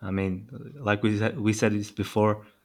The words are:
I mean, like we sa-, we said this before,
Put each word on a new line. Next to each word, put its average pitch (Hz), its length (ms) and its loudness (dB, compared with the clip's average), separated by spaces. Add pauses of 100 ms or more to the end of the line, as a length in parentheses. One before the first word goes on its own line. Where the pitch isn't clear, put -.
I 98 80 -6
mean, 95 400 -4 (280)
like 104 240 0
we 107 160 2
sa-, 110 120 0
we 107 240 0
said 107 180 2
this 104 180 -4
before, 107 540 0 (200)